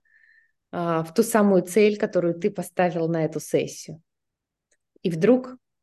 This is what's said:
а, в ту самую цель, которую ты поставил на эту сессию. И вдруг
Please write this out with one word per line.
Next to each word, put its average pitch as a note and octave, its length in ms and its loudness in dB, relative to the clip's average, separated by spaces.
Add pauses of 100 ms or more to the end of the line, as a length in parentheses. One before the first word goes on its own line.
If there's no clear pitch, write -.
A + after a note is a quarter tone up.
(720)
а, E3+ 320 -2
в D#3+ 100 -14
ту A#3 100 2
самую G3+ 400 4
цель, G#3 340 2
которую F3 420 -2
ты G3+ 100 -2
поставил F3 580 -2
на E3 160 0
эту D3+ 160 -4
сессию. - 640 -6 (1000)
И F#3+ 80 -2
вдруг G3+ 460 2 (260)